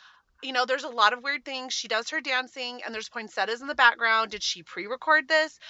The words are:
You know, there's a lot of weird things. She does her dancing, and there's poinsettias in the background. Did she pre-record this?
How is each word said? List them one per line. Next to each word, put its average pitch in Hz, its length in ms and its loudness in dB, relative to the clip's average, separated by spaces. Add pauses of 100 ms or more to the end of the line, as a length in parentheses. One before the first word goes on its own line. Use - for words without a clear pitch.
(440)
You 262 100 -6
know, 254 120 4
there's 262 200 0
a 302 40 -6
lot 226 240 6
of 247 80 -6
weird 277 240 -2
things. 262 280 -6
She - 140 -6
does 226 220 0
her 311 120 -2
dancing, 254 640 -2
and 226 120 -6
there's 220 140 -8
poinsettias 220 520 -4
in 277 60 -10
the 294 80 -4
background. 226 560 2
Did 208 100 -8
she - 220 -6
pre-record 254 640 -2
this? 311 320 2 (100)